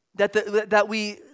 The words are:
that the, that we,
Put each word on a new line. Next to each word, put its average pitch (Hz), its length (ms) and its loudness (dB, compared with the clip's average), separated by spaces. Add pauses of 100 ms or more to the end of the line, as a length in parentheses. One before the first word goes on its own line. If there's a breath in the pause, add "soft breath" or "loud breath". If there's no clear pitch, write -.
(160)
that 208 180 0
the, 208 340 0
that 208 180 4
we, 208 300 -6 (160)